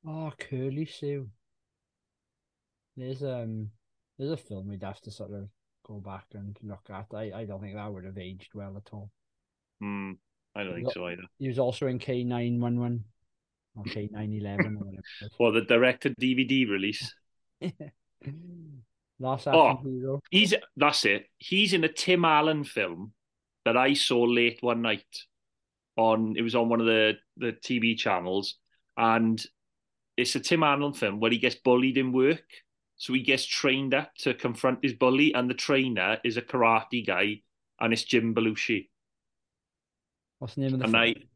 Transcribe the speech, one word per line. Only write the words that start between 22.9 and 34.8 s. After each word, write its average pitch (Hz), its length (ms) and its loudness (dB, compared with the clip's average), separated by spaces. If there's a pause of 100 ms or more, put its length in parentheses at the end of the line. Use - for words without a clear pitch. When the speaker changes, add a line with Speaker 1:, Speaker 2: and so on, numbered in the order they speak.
Speaker 2:
that 117 120 4
I 131 180 4
saw 127 280 2
late 117 400 4
one 117 200 0
night 110 240 -2 (880)
on, 113 400 4
it - 60 -2
was 117 140 0
on 117 120 4
one 117 120 2
of 113 60 4
the, 110 280 4 (220)
the 120 160 -4
T 123 260 -4
V 113 160 2
channels, 98 640 -2 (400)
and 113 440 4 (760)
it's - 180 0
a 143 60 0
Tim 165 240 2
Allen 143 280 2
film 107 280 -4
where 113 100 4
he 120 80 0
gets 120 160 0
bullied 127 440 4
in 131 120 0
work. 131 320 2 (540)
So - 160 -8
he 131 100 0
gets 135 220 2
trained 135 500 0
up 143 180 -2 (100)
to 127 120 0
confront 127 480 -2